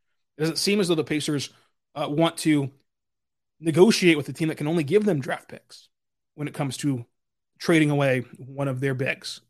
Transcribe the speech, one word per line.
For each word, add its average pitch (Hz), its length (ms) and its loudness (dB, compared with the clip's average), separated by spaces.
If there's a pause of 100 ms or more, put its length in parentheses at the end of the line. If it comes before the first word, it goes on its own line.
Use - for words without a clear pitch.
(380)
It - 20 -4
doesn't 160 180 -2
seem 202 220 0
as 175 80 0
though 175 60 4
the 156 100 0
Pacers, 151 460 -4 (440)
uh, 147 140 -6
want 160 300 0
to 147 320 2 (880)
negotiate 165 560 6
with 143 120 -4
a 143 40 -8
team 160 160 -4
that 151 80 -6
can 151 100 -6
only 165 160 0
give 190 220 2
them 170 160 0
draft 165 280 -8
picks - 400 -20 (460)
when 147 140 -8
it 139 60 -14
comes 135 240 -6
to 131 260 -4 (540)
trading 156 320 2
away 139 300 0 (180)
one 135 280 -8
of 127 140 -4
their 135 140 -2
bigs. 131 560 -6